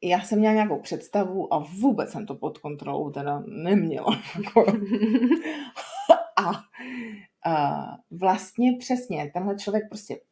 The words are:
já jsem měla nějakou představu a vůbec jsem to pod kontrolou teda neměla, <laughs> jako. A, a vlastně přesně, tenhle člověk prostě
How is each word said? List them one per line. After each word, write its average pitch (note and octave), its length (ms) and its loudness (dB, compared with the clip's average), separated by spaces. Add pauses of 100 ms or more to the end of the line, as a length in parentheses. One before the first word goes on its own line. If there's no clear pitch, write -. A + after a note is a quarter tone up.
já F3 180 4
jsem G#3 180 2
měla G#3+ 140 6
nějakou G#3+ 260 4
představu F#3 720 -2
a D#3 60 4
vůbec F3 520 0
jsem - 140 -6
to C#3 100 -8
pod D3+ 220 -6
kontrolou D3 520 -6
teda C#3+ 380 -4
neměla, E3 840 2
<laughs> - 80 -8
jako. G#3 280 6 (1700)
A, F3+ 140 0 (1000)
a D3 320 0 (280)
vlastně G3 680 2
přesně, F3 540 -4
tenhle G3 220 -2
člověk G#3 340 -2
prostě - 300 -10 (120)